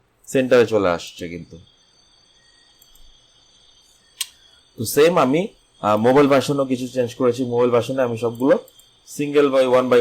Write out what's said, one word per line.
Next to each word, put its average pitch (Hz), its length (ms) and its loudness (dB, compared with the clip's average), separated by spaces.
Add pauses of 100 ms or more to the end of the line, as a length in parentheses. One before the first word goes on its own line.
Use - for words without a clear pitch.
(260)
সেন্টারে 127 400 2
চলে 104 220 0
আসছে 87 400 -6
কিন্তু। 82 280 -16 (3250)
তো 113 80 -8
সেম 165 340 2
আমি, 147 300 0 (320)
আহ, 107 160 0
মোবাইল 127 360 4
ভার্সনও 139 320 0
কিছু 127 240 -6
চেঞ্জ 120 260 -6
করেছি। 127 300 -2
মোবাইল 120 260 0
ভার্সনে 123 320 -2
আমি 117 160 -4
সবগুলো 120 400 -2 (600)
single 143 360 0
by 131 100 4 (140)
one 127 140 0
by 123 80 6